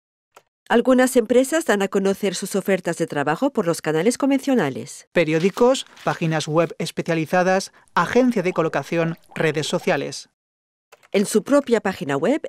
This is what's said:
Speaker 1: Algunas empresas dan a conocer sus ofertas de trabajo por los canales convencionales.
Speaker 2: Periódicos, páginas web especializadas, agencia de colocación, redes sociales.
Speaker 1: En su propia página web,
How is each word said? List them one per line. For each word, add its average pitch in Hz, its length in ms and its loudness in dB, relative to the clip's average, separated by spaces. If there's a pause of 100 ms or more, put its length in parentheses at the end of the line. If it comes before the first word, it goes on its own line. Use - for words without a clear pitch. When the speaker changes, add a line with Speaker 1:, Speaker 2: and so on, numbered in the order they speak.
(680)
Speaker 1:
Algunas 247 500 4
empresas 247 480 2
dan 208 180 0
a 196 60 -2
conocer 196 440 0
sus 190 220 -8
ofertas 185 420 -2
de 165 80 -2
trabajo 165 460 -2
por 190 160 -2
los 165 140 -2
canales 160 360 0
convencionales. 233 920 -2
Speaker 2:
Periódicos, 180 760 2 (180)
páginas 160 440 -2
web 160 320 0
especializadas, 175 920 0 (220)
agencia 233 480 2
de 180 120 -2
colocación, 165 640 -2 (180)
redes 156 320 -2
sociales. 143 640 -4 (840)
Speaker 1:
En 202 160 0
su 214 160 0
propia 254 380 2
página 143 360 -4
web, 214 320 0